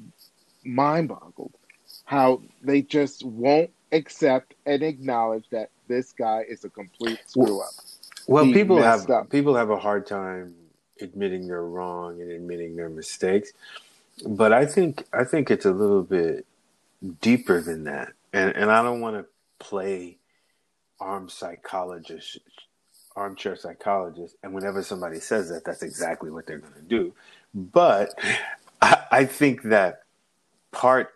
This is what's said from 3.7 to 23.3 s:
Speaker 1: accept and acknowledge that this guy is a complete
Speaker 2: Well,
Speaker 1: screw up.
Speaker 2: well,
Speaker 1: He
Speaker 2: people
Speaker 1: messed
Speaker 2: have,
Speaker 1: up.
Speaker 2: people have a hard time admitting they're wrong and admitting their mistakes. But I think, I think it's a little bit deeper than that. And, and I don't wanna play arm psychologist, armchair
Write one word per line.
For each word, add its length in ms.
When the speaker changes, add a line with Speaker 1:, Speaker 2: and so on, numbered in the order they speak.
Speaker 1:
accept 600
and 160
acknowledge 680
that 200
this 240
guy 360
is 160
a 60
complete 480
Speaker 2:
Well, 120
Speaker 1:
screw 160
up. 80
Speaker 2:
well, 160
Speaker 1:
He 80
Speaker 2:
people 240
Speaker 1:
messed 320
Speaker 2:
have, 20
Speaker 1:
up. 200
Speaker 2:
people 260
have 140
a 80
hard 280
time 480
admitting 480
they're 160
wrong 560
and 100
admitting 460
their 140
mistakes. 600
But 260
I 140
think, 460
I 120
think 260
it's 140
a 80
little 300
bit 420
deeper 400
than 220
that. 280
And, 220
and 160
I 120
don't 180
wanna 240
play 600
arm 280
psychologist, 1120
armchair 400